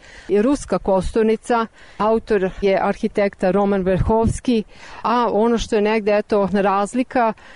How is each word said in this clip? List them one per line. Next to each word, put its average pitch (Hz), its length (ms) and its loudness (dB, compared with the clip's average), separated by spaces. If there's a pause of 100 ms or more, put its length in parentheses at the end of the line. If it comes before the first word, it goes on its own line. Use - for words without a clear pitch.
(280)
i 202 140 2
ruska 254 360 0
kosturnica. 220 880 0 (320)
Autor 214 520 0 (100)
je 190 220 2
arhitekta 202 680 -2
Roman 202 320 0
Verhovski, 220 840 0 (380)
a 233 300 0
ono 226 260 2
što 220 180 -2
je 202 60 2
negde, 208 360 2
eto, 202 340 0
razlika 208 800 0 (240)